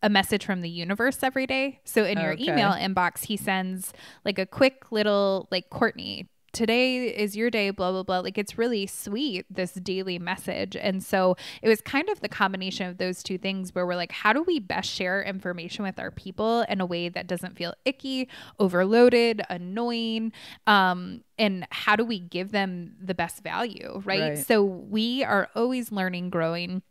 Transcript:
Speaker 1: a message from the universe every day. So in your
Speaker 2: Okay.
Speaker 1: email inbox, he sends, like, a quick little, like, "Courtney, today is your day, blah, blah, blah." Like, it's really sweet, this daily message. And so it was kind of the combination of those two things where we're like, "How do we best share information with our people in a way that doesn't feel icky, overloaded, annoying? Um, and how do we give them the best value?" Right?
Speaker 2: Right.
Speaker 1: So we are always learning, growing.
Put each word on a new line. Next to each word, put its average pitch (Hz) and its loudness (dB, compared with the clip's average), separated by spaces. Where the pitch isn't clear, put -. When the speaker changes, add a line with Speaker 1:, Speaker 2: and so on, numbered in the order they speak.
Speaker 1:
a 214 4
message 202 2
from 185 -2
the 170 -4
universe 196 -2
every 262 0
day. 262 -2
So 220 2
in 190 0
your 160 0
Speaker 2:
Okay. 240 -4
Speaker 1:
email 202 4
inbox, 185 0
he 214 -2
sends, 185 -2
like, 196 -2
a 190 0
quick - 2
little, 202 2
like, 185 -4
"Courtney, - -2
today 247 2
is 202 -2
your 226 2
day, 214 2
blah, 190 0
blah, 190 -2
blah." 185 0
Like, 190 -4
it's 208 -4
really 226 0
sweet, 208 -4
this 185 -4
daily 185 -4
message. 185 -4
And 190 -2
so 185 4
it - 2
was 220 4
kind 302 -2
of 415 -2
the 208 -6
combination 190 -2
of 180 -10
those 185 -4
two 190 -4
things 190 -4
where 180 0
we're 180 0
like, 175 -2
"How 214 4
do 277 4
we 339 2
best 185 -4
share 190 -2
information 185 -6
with 190 -6
our 190 -6
people 220 0
in 196 -2
a 185 0
way 175 -2
that 180 -8
doesn't 185 -6
feel 170 -6
icky, 262 -2
overloaded, 220 6
annoying? 226 -4
Um, 185 4
and 190 2
how - 2
do 226 2
we 226 -4
give 180 -6
them 185 -2
the 185 -4
best 170 -6
value?" 196 -6
Right? 196 0
Speaker 2:
Right. 151 0
Speaker 1:
So 214 4
we 220 -2
are 196 2
always 240 0
learning, 180 -2
growing. 175 -2